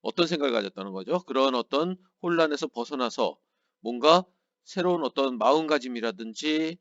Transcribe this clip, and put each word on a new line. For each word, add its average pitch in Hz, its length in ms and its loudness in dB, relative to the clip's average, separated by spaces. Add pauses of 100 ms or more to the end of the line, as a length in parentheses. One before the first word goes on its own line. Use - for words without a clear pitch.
어떤 165 240 0
생각을 143 260 0
가졌다는 98 400 -4
거죠? 101 280 -4
그런 131 340 0
어떤 151 420 -2 (260)
혼란에서 160 460 0
벗어나서 120 680 -4 (420)
뭔가 143 440 4 (400)
새로운 175 400 0
어떤 131 340 0
마음가짐이라든지 131 1400 0